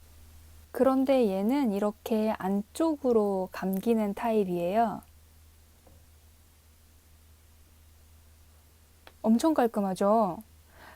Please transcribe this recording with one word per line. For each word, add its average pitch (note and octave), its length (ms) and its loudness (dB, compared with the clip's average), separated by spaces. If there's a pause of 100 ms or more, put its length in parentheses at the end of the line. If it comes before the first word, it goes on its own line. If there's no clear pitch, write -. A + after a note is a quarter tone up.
(760)
그런데 C4 540 2
얘는 A3 420 0
이렇게 G#3 640 -2
안쪽으로 G#3 1120 -2
감기는 G3+ 600 -2
타입이에요. G#3 880 -2 (4000)
엄청 A#3 320 4
깔끔하죠? G#3 880 0 (540)